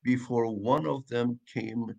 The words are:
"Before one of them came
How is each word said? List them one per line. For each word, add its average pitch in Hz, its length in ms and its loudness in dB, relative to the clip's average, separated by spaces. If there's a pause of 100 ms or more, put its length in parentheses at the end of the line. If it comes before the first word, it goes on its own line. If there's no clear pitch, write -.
"Before 123 500 2
one 123 320 2
of 139 220 -4
them 120 380 0
came 113 400 -4 (140)